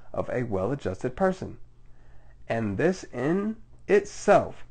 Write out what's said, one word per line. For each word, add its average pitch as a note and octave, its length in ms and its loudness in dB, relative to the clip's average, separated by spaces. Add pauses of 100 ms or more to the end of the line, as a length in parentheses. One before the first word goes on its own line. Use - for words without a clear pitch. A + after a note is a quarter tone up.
(140)
of - 160 -2
a B2+ 140 0
well-adjusted G#2+ 720 -2
person. F#3 440 -2 (880)
And G#2+ 280 0
this E3 280 2
in F#3 500 0 (320)
itself - 840 4